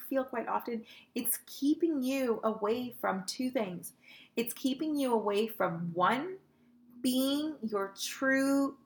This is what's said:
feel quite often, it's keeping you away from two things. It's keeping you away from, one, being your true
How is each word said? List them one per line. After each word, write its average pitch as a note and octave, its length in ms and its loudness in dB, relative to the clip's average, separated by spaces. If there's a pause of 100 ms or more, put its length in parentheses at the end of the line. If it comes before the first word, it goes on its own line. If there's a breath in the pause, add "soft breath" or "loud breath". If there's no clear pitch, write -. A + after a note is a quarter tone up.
feel C4+ 140 2
quite A#3+ 240 -6
often, A3 360 -2 (300 loud breath)
it's - 320 -2
keeping D#4 560 2
you B3+ 420 0
away A3 560 0
from F#3+ 280 -2
two B3+ 240 -2
things. F#3 420 -4 (420 loud breath)
It's A#3+ 180 -2
keeping D4 420 -2
you C4 180 2
away G#3 340 2
from, E3+ 460 -2
one, B3+ 440 2 (640)
being C#4 580 2
your G3+ 400 -2
true C4+ 760 2 (100)